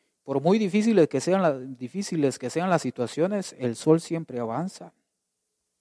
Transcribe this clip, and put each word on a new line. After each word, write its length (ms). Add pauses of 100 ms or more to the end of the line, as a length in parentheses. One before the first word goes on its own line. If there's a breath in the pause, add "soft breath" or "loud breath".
(220)
Por 200
muy 160
difíciles 500
que 140
sean 180
la-, 180
difíciles 800
que 120
sean 180
las 140
situaciones, 760
el 160
sol 280
siempre 360
avanza. 540 (880)